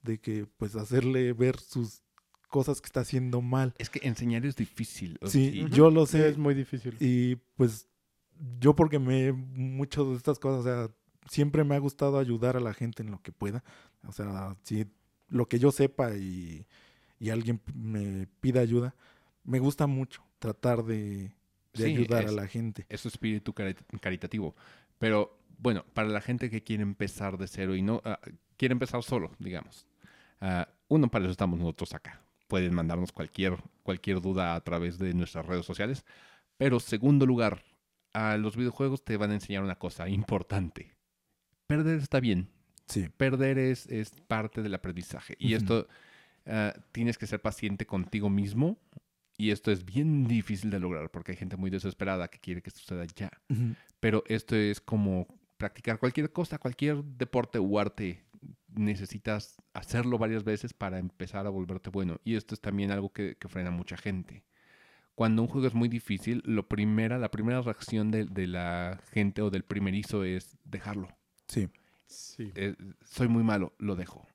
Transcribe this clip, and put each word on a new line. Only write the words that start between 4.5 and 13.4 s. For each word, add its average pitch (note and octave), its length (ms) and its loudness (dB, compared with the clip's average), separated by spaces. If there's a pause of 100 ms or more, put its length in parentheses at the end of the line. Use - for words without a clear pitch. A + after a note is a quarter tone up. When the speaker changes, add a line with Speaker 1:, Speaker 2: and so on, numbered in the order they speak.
Speaker 2:
difícil, F#2+ 680 -6
o - 60 -6
Speaker 1:
Sí, C3+ 240 6
Speaker 2:
sea, G2+ 200 -2
Speaker 1:
yo D3+ 200 12
lo D#3 160 8
sé. D#3 220 6
Speaker 3:
Es D3 100 0
muy D3 160 4
difícil. B2 460 -4
Speaker 1:
Y, B2 340 4 (220)
pues, A2+ 320 2 (720)
yo C#3+ 160 8
porque D3+ 240 6
me, C3 320 4
muchas C3 760 -2
de C3 80 0
estas B2+ 240 0
cosas, C3+ 220 0
o - 20 -4
sea, A#2+ 320 -2 (340)
siempre D3 360 4
me C#3+ 100 2
ha C#3+ 40 4
gustado C#3 420 2
ayudar B2 360 2
a B2+ 40 0
la A2+ 140 -2
gente A#2 280 -6
en G#2+ 80 -8
lo G2 120 -10
que - 100 -16
pueda. G#2 320 -4 (420)